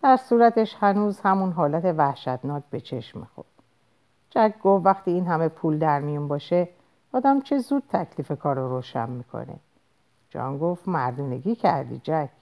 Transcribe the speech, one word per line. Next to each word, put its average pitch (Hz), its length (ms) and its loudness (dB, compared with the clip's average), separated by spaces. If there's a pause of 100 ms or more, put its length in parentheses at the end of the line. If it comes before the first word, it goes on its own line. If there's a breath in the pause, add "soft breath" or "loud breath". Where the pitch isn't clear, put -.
در 262 140 8
صورتش 233 640 4
هنوز 202 400 2
همون 190 320 2
حالت 165 340 0 (120)
وحشتناک 139 720 -2
به 120 100 -8
چشم - 400 -12
می‌خورد. - 280 -18 (800)
جک 214 240 2 (100)
گفت: 196 220 4
"وقتی 190 260 2
این 180 160 0
همه 165 200 2
پول 156 320 -2
در 151 200 2
میون 147 280 -4
باشه، 170 420 -2 (440 soft breath)
آدم 277 280 2
چه 277 160 -2
زود 269 320 -2
تکلیف 165 420 -4
کار 143 240 -2
رو 131 140 -4
روشن 123 400 -6
می‌کنه." 123 460 -12 (760)
جان 139 280 -8
گفت: 175 300 -4
"مردونگی 139 680 -4
کردی 135 480 -2
جک." 156 260 -2 (120)